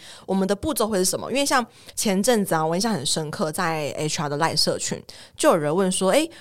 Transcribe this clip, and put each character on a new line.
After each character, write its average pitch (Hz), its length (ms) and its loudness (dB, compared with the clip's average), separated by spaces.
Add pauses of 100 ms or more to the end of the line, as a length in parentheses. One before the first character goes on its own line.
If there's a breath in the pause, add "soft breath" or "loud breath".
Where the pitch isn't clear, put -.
(240 loud breath)
我 - 80 -4
们 190 160 2
的 202 80 0
步 302 160 -4
骤 226 160 0
会 220 80 -2
是 185 80 2
什 165 160 -2
么？ - 100 -8
因 240 60 -2
为 277 80 2
像 277 200 2 (300 loud breath)
前 196 280 0
阵 226 200 4
子 180 120 0
啊， 160 100 2
我 160 100 0
印 180 60 0
象 226 140 0
很 135 100 -4
深 156 260 -2
刻， 156 220 -4
在 160 380 -2
H 151 320 -4
R 147 80 -4
的 143 80 -2
赖 160 180 0
社 160 220 2
群， - 200 -6 (380 loud breath)
就 311 140 4
有 214 60 6
人 151 180 0
问 185 180 2
说 190 240 2
，“诶， 320 140 2 (100)